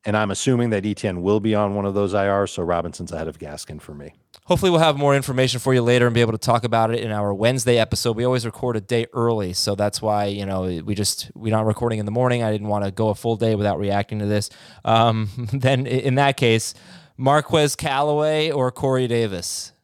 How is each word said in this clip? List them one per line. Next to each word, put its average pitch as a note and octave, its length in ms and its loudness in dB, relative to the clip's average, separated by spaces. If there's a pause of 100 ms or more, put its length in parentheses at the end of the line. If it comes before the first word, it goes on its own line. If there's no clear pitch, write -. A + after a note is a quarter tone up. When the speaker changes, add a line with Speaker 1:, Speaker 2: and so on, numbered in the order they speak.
Speaker 1:
And G#2+ 100 0
I'm G#2+ 140 0
assuming A#2+ 400 0
that G2+ 160 0
E G#2 80 0
T G#2 140 -4
N F2+ 140 -4
will G2+ 180 2
be G#2+ 140 0
on G#2 200 0
one G2+ 100 -2
of G2 100 -2
those G2+ 200 0
I G2 140 0
Rs, G2 240 0
so F#2 100 -6
Robinson's E2+ 500 -4
ahead D#2+ 160 -6
of D2+ 100 -12
Gaskin D2+ 420 -14
for D#2 140 -18
me. C#2+ 200 -18 (320)
Speaker 2:
Hopefully F#3 240 2
we'll E3 100 4
have D#3 160 4
more C#3+ 200 4
information B2+ 440 0
for C3 140 2
you B2 80 4
later A#2+ 240 4
and A#2 80 2
be A#2+ 60 4
able A2 120 2
to A2 60 -4
talk A#2 260 2
about A2+ 300 2
it A#2 60 -2
in A2 100 -6
our G#2 240 -2
Wednesday A#2+ 440 2
episode. A2 380 0
We A#2 80 -2
always B2 220 0
record A#2 300 -4
a G#2+ 40 -2
day A2+ 340 -2
early, A2 380 0
so G2+ 220 -2
that's G#2 260 -2
why, G#2 260 0
you G2+ 200 -4
know, F#2 380 -2
we G2+ 100 -2
just, - 400 -4
we're A2 200 -6
not A2 120 0
recording A2 320 -2
in G#2 80 -6
the G#2+ 60 -6
morning. B2 300 0
I G#2+ 100 0
didn't G#2 160 -4
wanna G2+ 220 -2
go A2 180 0
a G2+ 60 0
full A#2 220 -4
day A2+ 180 0
without G2+ 240 0
reacting G2+ 420 -2
to G#2 60 -4
this. G#2 220 -2 (360)
Um, A2+ 500 4
<laughs> A#2+ 180 -8
then C3 340 2
i-, A2+ 40 -8
in B2+ 260 0
that C#3 200 2
case, A2+ 380 2 (420)
Marquez D3 600 2
Callaway D3+ 720 0
or C3 200 0
Corey C3 360 0
Davis? A2 680 -4 (120)